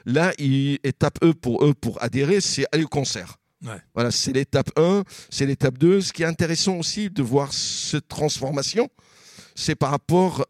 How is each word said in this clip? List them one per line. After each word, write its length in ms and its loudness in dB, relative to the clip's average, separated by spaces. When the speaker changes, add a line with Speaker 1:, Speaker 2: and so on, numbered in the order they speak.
Speaker 1:
là, 320 2
ils, 460 2
étape 400 -2
E 100 6
pour 320 0
eux, 80 6
pour 300 -4
adhérer, 380 0
c'est 300 -2
aller 120 0
au 60 -4
concert. 480 -6
Speaker 2:
Ouais. 140 -12
Speaker 1:
Voilà, 180 0
c'est 220 -2
l'étape 420 0
un, 280 4
c'est 160 -2
l'étape 320 0
deux. 240 6
Ce 100 -4
qui 120 -4
est 20 0
intéressant 520 0
aussi 320 -4
de 120 -4
voir 320 0
cette 540 -4
transformation, 840 -2
c'est 200 -2
par 160 0
rapport, 580 2